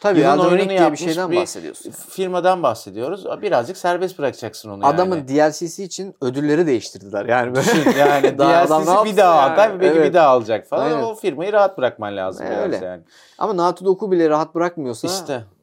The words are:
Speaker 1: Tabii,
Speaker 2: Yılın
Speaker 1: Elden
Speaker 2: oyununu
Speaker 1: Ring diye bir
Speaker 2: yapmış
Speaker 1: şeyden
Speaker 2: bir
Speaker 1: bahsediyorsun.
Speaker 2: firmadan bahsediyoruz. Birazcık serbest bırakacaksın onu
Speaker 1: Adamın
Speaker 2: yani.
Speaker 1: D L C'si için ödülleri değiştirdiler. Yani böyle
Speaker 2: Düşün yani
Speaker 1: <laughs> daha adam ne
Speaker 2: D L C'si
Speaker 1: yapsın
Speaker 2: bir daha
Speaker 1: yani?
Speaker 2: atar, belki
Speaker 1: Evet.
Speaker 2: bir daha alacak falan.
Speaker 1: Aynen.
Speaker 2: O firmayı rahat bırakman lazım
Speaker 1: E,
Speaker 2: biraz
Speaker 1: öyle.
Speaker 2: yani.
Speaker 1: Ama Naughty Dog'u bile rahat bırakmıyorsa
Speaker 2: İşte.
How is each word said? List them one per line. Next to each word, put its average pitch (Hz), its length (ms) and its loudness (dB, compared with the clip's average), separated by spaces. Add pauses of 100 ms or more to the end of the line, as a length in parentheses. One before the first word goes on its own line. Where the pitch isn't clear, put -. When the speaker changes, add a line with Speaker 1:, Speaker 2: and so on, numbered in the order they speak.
Speaker 1:
Tabii, 196 180 4
Speaker 2:
Yılın 139 120 4
Speaker 1:
Elden 147 80 4
Speaker 2:
oyununu 180 200 4
Speaker 1:
Ring 190 100 0
diye 190 100 0
bir 170 40 6
Speaker 2:
yapmış 147 160 2
Speaker 1:
şeyden 170 320 -4
Speaker 2:
bir 175 60 0
Speaker 1:
bahsediyorsun. - 540 -8
Speaker 2:
firmadan 180 720 -2
bahsediyoruz. 131 800 -6
Birazcık 165 360 -2
serbest 180 420 -4
bırakacaksın 117 500 -8
onu 101 160 -6
Speaker 1:
Adamın 175 300 2
Speaker 2:
yani. 139 120 -8
Speaker 1:
D 135 100 0
L 151 140 4
C'si 170 320 -10
için 190 380 -12
ödülleri 147 460 0
değiştirdiler. 101 580 -4
Yani 123 300 0
böyle 139 120 2
Speaker 2:
Düşün 214 320 2
yani 143 380 2
Speaker 1:
<laughs> - 0 -
daha 139 240 4
adam 156 200 2
ne 156 40 -4
Speaker 2:
D - 0 -
L - 0 -
C'si 165 60 0
Speaker 1:
yapsın 214 200 2
Speaker 2:
bir 185 60 0
daha 175 240 6
Speaker 1:
yani? 143 100 4
Speaker 2:
atar, 196 300 2
belki 160 160 4
Speaker 1:
Evet. 147 120 4
Speaker 2:
bir 131 40 -4
daha 165 140 6
alacak 113 400 2
falan. 165 180 -2
Speaker 1:
Aynen. - 180 -2
Speaker 2:
O 220 120 -6
firmayı 185 380 -6
rahat 202 240 2
bırakman 107 400 -4
lazım 95 280 -6
Speaker 1:
E, - 40 -8
Speaker 2:
biraz - 120 -4
Speaker 1:
öyle. 120 240 -4
Speaker 2:
yani. 90 180 -12 (340)
Speaker 1:
Ama 202 200 -4
Naughty 175 280 -2
Dog'u 190 260 -2
bile 170 180 2
rahat 156 260 -2
bırakmıyorsa 165 520 -6
Speaker 2:
İşte. 147 360 -8 (200)